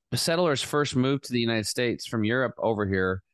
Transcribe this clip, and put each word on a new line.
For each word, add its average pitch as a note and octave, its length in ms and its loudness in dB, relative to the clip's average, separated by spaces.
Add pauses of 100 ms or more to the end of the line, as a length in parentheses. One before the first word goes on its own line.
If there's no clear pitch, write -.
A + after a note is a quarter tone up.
(140)
settlers E3 460 2
first D3 360 -2
moved C3+ 280 2
to - 80 -8
the A#2+ 80 2
United A2+ 260 0
States A#2+ 400 -2
from A2+ 180 -2
Europe A#2 340 0
over G#2 280 0
here, F#2 360 0 (120)